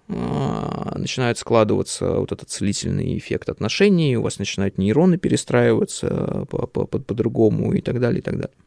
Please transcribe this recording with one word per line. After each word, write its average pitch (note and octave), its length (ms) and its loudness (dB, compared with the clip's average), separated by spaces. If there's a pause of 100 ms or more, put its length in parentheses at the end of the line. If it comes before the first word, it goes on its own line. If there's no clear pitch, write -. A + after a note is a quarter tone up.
а, - 880 -4
начинает A#2+ 440 -2
складываться G#2 800 2
вот F#2+ 120 -2
этот - 180 -10
целительный - 680 -2
эффект - 320 -4
отношений, E3 680 2
у A2 60 0
вас - 160 -2
начинают G2 400 -2
нейроны C#3+ 400 4
перестраиваться - 1300 0
по-, - 160 -4
по-, - 180 -2
по-, - 140 -4
по-другому - 720 2
и - 80 0
так B2 180 -2
далее, A#2+ 200 0
и - 20 -8
так - 140 -4
далее. - 180 -8 (120)